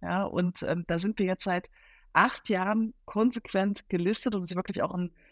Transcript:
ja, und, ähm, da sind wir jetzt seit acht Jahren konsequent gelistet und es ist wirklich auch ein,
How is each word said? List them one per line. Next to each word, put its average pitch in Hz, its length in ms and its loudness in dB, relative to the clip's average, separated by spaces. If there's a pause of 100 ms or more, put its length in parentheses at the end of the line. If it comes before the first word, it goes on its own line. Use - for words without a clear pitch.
ja, 180 220 -2
und, 180 400 -2
ähm, 170 240 -2
da 170 100 0
sind 202 220 -2
wir 196 60 2
jetzt 185 180 -2
seit 180 260 -2 (440)
acht - 340 4
Jahren 214 460 2 (100)
konsequent 208 880 0
gelistet 202 460 0
und 185 80 -2
es 170 80 -6
ist 175 40 -4
wirklich 185 260 -4
auch 180 120 -2
ein, 180 180 -2 (200)